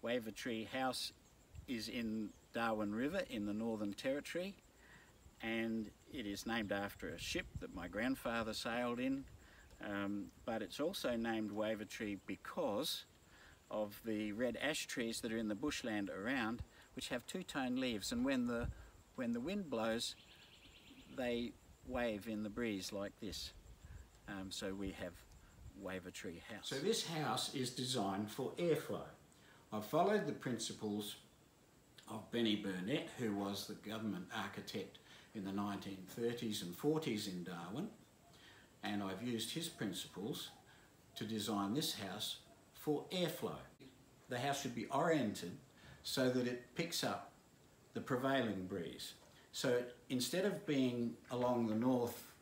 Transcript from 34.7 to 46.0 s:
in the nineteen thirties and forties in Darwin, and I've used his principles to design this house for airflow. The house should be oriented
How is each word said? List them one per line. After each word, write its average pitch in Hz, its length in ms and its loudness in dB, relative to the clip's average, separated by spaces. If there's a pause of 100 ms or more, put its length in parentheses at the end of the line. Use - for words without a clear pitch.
in 101 120 -4
the 95 80 -2
nineteen 98 460 -2 (100)
thirties 117 520 0
and 87 140 -6
forties 127 540 2
in 90 160 -4
Darwin, 90 420 -4 (960)
and 104 180 0
I've 95 220 -2
used 117 280 0
his - 180 -2
principles - 800 -4 (640)
to - 80 -4
design 104 500 2
this - 220 2
house 98 440 -4 (340)
for - 400 0
airflow. 156 460 0 (680)
The 127 120 0
house 139 220 2
should 117 140 -2
be 117 120 -2
oriented 135 680 4 (460)